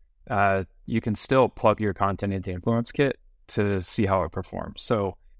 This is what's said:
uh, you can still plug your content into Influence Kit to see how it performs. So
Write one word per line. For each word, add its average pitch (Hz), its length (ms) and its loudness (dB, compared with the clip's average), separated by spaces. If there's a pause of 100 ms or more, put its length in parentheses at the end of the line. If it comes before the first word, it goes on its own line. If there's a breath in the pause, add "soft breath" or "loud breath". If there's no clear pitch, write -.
(280)
uh, 98 360 2 (200)
you 113 160 -2
can 110 140 -2
still 131 340 4
plug 107 320 2
your 101 140 0
content 98 400 -2
into 95 160 -6
Influence 117 420 -2
Kit 139 260 0 (300)
to 101 320 0
see 101 240 -2
how 95 200 2
it 80 60 -4
performs. - 520 -8
So 101 340 -2 (240)